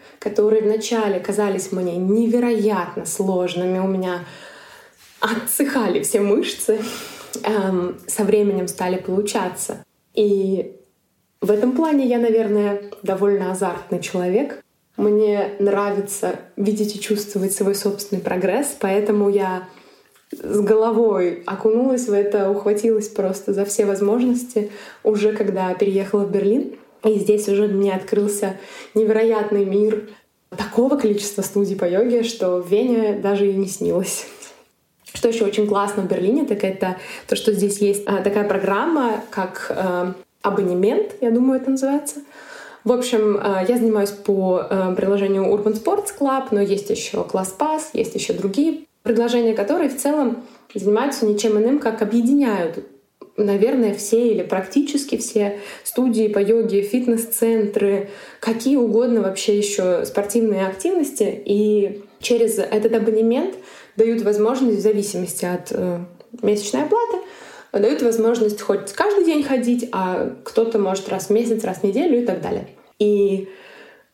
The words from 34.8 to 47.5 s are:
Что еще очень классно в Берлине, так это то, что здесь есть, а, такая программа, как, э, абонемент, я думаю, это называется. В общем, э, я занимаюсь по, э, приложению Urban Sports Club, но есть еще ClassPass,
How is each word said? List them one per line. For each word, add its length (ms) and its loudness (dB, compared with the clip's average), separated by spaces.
Что 140 2
еще 160 0
очень 200 0
классно 380 0
в 40 -2
Берлине, 380 0
так 180 -2
это 340 -2
то, 100 0
что 160 0
здесь 260 0
есть, 260 2
а, 160 0
такая 220 0
программа, 840 0
как, 400 -6
э, 440 -2
абонемент, 800 0
я 100 2
думаю, 300 2
это 100 -2
называется. 440 -2
В 80 2
общем, 460 2
э, 300 0
я 100 4
занимаюсь 340 2
по, 580 0
э, 260 0
приложению 500 2
Urban 360 0
Sports 280 0
Club, 320 0
но 100 2
есть 280 -2
еще 420 -4
ClassPass, 500 -2